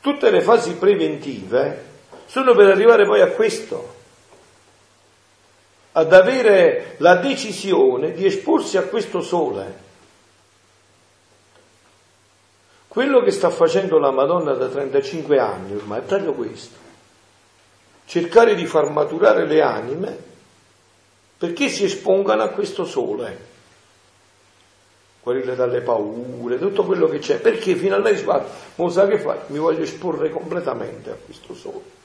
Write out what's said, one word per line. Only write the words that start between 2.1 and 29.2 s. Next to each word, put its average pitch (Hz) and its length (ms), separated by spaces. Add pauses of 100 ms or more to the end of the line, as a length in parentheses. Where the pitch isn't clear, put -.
sono 254 280
per 202 120
arrivare 202 400
poi - 140
a 185 100
questo, - 640 (2000)
ad 160 200
avere 190 880
la 170 160
decisione 175 1000
di 185 140
esporsi - 500
a 180 60
questo 185 380
sole. 104 640 (3000)
Quello 262 260
che 196 80
sta - 200
facendo 170 480
la 139 120
Madonna 143 440
da 131 140
trentacinque 139 720
anni 98 360
ormai 104 260
è - 20
proprio 190 300
questo. 113 440 (1300)
Cercare 202 480
di 170 120
far 147 240
maturare 165 560
le 156 140
anime 135 580 (1160)
perché 175 320
si - 160
espongano 196 580
a 208 60
questo 196 360
sole. 110 680 (1700)
Guarirle 127 340
dalle 123 260
paure, 120 760
tutto 196 260
quello 175 240
che 147 100
c'è. 147 200
Perché 190 360
finalmente 196 440
si - 60
fa, 156 200 (320)
"Mo 170 120
sa 190 180
che 208 120
fa? - 300